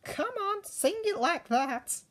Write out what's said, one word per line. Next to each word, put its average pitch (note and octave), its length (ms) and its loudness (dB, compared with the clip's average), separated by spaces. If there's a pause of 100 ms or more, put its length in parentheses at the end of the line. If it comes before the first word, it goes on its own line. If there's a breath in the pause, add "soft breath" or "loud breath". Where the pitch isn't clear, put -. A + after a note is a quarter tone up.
Come - 220 -4 (140)
on, G4+ 240 0
sing - 400 0
it G#4 140 2
like D4 300 0
that. B3+ 520 0 (100)